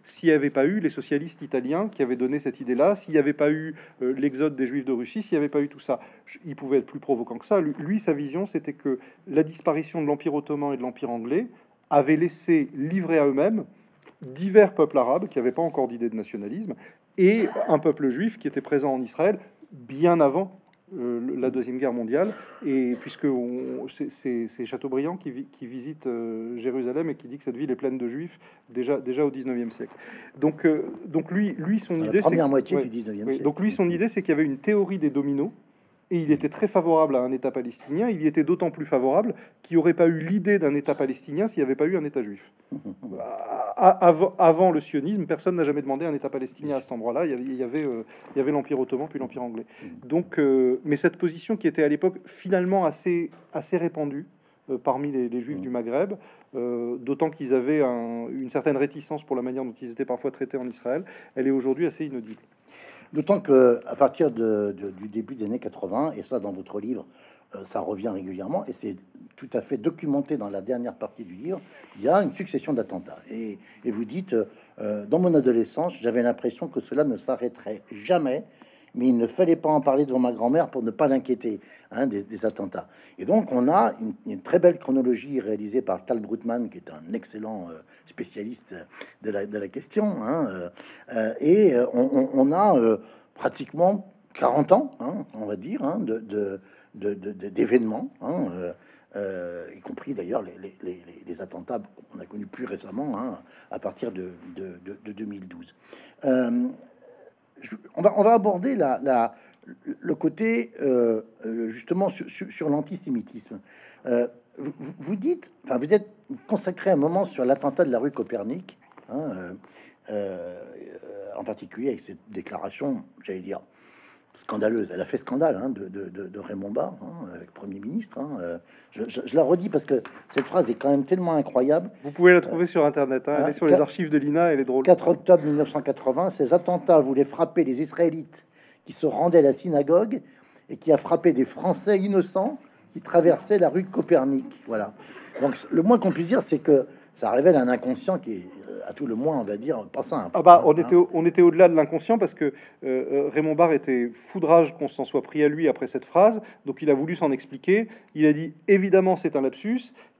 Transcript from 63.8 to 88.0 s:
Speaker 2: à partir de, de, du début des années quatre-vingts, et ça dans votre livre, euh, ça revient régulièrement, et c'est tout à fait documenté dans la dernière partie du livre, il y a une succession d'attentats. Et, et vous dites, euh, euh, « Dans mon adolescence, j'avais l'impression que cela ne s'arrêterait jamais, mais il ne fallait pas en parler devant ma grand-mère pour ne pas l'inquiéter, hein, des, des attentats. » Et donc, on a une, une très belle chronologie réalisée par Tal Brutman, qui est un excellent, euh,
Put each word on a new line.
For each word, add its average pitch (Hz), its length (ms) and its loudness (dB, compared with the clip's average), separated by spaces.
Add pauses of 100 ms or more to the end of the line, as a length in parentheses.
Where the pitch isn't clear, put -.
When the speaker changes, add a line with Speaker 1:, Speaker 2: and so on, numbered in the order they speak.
Speaker 2:
à - 80 -10
partir 139 360 4
de, 107 420 0
de, 98 180 -10
du 95 180 -14
début 110 260 -8
des 113 100 -8
années 110 140 -4
quatre-vingts, 120 540 -4
et 107 100 -10
ça 123 180 -6
dans 101 120 -8
votre 95 280 -10
livre, 110 240 -6 (500)
euh, 98 100 -14
ça 104 160 -6
revient 98 280 -4
régulièrement, 98 560 -6
et - 80 -8
c'est 98 240 -10 (400)
tout 135 160 -18
à 123 80 -2
fait - 160 -6
documenté 143 640 -2
dans 104 100 -8
la 98 140 -6
dernière 120 320 -4
partie 110 300 -12
du 87 100 -18
livre, 156 260 -8 (380)
il 101 60 -6
y 123 40 0
a 190 140 6
une 151 80 -2
succession 156 420 -6
d'attentats. 101 460 -6 (120)
Et, 110 280 -10 (260)
et 123 60 -4
vous 110 160 -4
dites, 160 260 -10
euh, 110 120 2 (360)
euh, « 104 280 -6
Dans 151 100 2
mon 180 160 4
adolescence, 127 640 2
j'avais 117 220 0
l'impression 120 460 -2
que 127 120 -6
cela 143 240 0
ne 123 140 -2
s'arrêterait 120 720 -6
jamais, 139 540 0 (500)
mais 123 140 0
il 123 80 6
ne 117 100 2
fallait 165 300 2
pas 156 140 0
en 151 100 4
parler 139 240 4
devant 127 140 0
ma 123 140 2
grand-mère 123 380 2
pour 127 120 -6
ne 113 80 -2
pas 147 180 2
l'inquiéter, 127 520 -2 (300)
hein, 120 160 -2
des, 101 160 -4
des 104 240 -6
attentats. » - 420 -8 (300)
Et 92 60 -12
donc, 202 260 0
on 123 180 2
a 208 320 4
une, 110 140 -6 (180)
une 101 100 -10
très - 160 2
belle 175 200 6
chronologie 131 600 0
réalisée 104 420 -4
par 92 220 -4
Tal 120 160 -2
Brutman, 113 480 -6
qui 90 100 -18
est - 120 -20
un 80 220 -14
excellent, 107 580 -10
euh, 80 80 -16 (260)